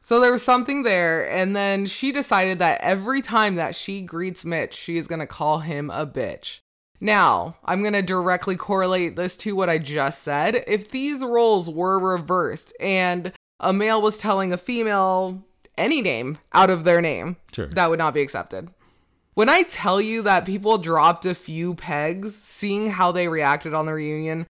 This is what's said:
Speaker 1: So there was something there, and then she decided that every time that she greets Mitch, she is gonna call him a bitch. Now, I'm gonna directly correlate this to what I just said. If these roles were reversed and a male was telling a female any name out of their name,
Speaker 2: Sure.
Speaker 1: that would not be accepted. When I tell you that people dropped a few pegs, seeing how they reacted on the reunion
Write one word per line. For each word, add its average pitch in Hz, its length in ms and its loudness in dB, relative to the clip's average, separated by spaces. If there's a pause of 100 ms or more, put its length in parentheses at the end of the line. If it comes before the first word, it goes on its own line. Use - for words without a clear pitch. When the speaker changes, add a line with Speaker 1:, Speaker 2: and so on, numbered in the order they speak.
Speaker 1:
So 233 180 4
there 247 120 8
was 247 120 0
something 254 400 2
there, 175 460 2
and 190 260 0
then 196 320 0
she 262 240 -4
decided 190 480 0
that 170 220 2
every 202 420 0
time 214 320 2
that 165 200 -4
she 196 280 -10
greets 180 420 -8
Mitch, 165 300 -4
she 170 220 -6
is 160 100 -6
gonna 160 200 -6
call 156 320 0
him 151 300 -6
a 123 160 -4
bitch. - 540 -8 (420)
Now, 165 640 4
I'm 185 180 0
gonna 208 180 0
directly 180 540 0
correlate 185 600 0
this - 200 -4
to 214 180 -6
what 190 140 0
I 160 100 2
just 143 440 -4
said. 156 420 0
If 208 260 -2
these 269 340 -4
roles 226 440 4
were 180 300 0
reversed 180 800 -2
and 180 540 0 (260)
a 190 140 2
male 214 280 2
was 214 160 2
telling 190 360 0
a 180 40 -4
female 190 840 0 (340)
any 254 240 0
name 139 360 -4 (160)
out 185 160 8
of 175 160 0
their 175 160 6
name, 151 340 -4 (160)
Speaker 2:
Sure. 87 160 -6
Speaker 1:
that 170 220 2
would 165 100 2
not 156 140 2
be 147 80 2
accepted. 117 480 -6 (640)
When 220 160 2
I 349 140 6
tell 196 360 -2
you 220 220 -2
that 190 240 2
people 202 320 0
dropped 165 480 2
a 180 100 0
few 165 400 -6
pegs, 170 600 -4
seeing 208 560 -4
how 180 200 2
they 175 160 0
reacted 151 460 0
on 156 140 -2
the 156 60 -4
reunion 156 540 -6 (100)